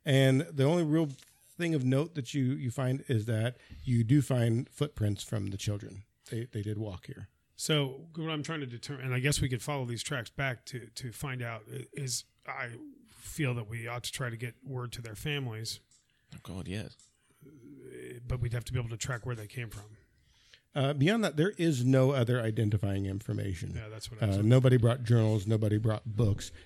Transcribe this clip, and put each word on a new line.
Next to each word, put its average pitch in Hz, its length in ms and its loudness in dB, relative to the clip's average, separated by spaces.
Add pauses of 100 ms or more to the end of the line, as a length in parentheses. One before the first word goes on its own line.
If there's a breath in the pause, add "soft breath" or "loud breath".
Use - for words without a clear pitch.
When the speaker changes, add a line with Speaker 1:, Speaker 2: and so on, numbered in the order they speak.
Speaker 1:
And 135 380 6
the 147 220 -2
only 170 200 4
real 156 240 4 (500)
thing 165 160 0
of 131 100 2
note 135 300 2
that 135 200 -6
you, 131 180 2
you 139 180 -2
find 131 380 -2
is 110 180 2
that 117 300 0 (260 loud breath)
you 117 220 4
do 135 180 6
find 117 460 2
footprints - 560 -2
from 104 240 -4
the 98 80 -6
children. 101 460 -6 (280)
They, 120 220 -6
they 107 100 -4
did 104 160 -4
walk 101 280 -8
here. 117 200 -14 (300)
Speaker 2:
So 147 460 -2 (140)
what 160 140 -4
I'm 151 120 -4
trying 160 180 -6
to 135 60 -6
determine, 123 400 -10
and 127 80 0
I 127 40 2
guess 139 220 2
we 147 80 0
could 123 140 -2
follow 139 220 -4
these 120 180 -4
tracks 123 280 -6
back 135 360 -4
to, 117 280 -12
to 123 180 -10
find 127 300 -8
out, 113 200 -10 (120)
i-, - 200 -10
is 131 300 -6 (220)
I 131 220 -8 (500)
feel 131 360 -2
that 113 140 -6
we 117 200 -8
ought 120 160 -6
to - 80 -6
try 127 180 -4
to 113 60 -8
get 117 180 -8 (100)
word 123 280 -8
to 123 100 -10
their 110 140 -10
families. 127 640 -6 (540)
Speaker 3:
Oh, - 80 -16
God, 85 260 -10
yes. 98 260 -8 (500)
Speaker 2:
Uh, 127 840 -16
but 123 140 -2
we'd 117 140 -2
have 117 120 -4
to 127 60 -8
be 127 60 0
able 117 120 -2
to 113 60 -6
track 123 300 -6
where 123 100 -4
they 107 100 -10
came 117 220 -8
from. 101 140 -14 (920 soft breath)
Speaker 1:
Uh, 139 200 2
beyond 190 300 4
that, 156 120 -2
there 175 220 2
is 156 260 2
no 131 280 6
other 123 280 2
identifying 107 640 0
information. 98 720 -4
Speaker 2:
Yeah, 110 160 -8
that's 110 200 -14
what 110 120 -6
I 110 40 2
was 98 80 4
Speaker 1:
Uh, 98 40 2
Speaker 2:
looking 104 120 6
Speaker 1:
nobody 127 280 8
brought 120 240 4
journals. 110 440 4
Nobody 107 300 2
brought 107 300 0 (100)
books. 107 360 2 (140 loud breath)